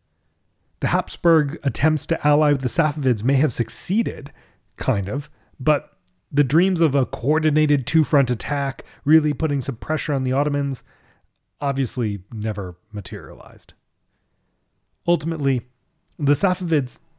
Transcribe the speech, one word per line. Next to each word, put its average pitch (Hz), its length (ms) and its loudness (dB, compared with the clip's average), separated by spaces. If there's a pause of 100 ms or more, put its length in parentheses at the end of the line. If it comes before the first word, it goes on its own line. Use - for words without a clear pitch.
(800)
The - 80 -2
Habsburg 160 760 0
attempts 156 440 0
to 156 200 -2
ally 147 260 4
with 135 80 -2
the 127 80 -2
Safavids 139 540 0
may 135 120 2
have 135 180 2
succeeded, - 800 -4 (460)
kind 101 300 0
of, 131 220 -6 (300)
but 143 380 -2 (340)
the 143 120 4
dreams 165 380 2
of 143 140 2
a 131 100 2
coordinated 151 800 2
two-front 143 460 2
attack, 139 520 -4 (200)
really 151 300 4
putting 143 280 -2
some 120 140 -6
pressure - 380 -4
on 135 100 0
the 127 100 0
Ottomans, 143 480 -2 (800)
obviously 123 640 -2 (100)
never 104 440 -6 (140)
materialized. - 840 -12 (1300)
Ultimately, 147 540 0 (560)
the 143 160 2
Safavids 165 640 0 (200)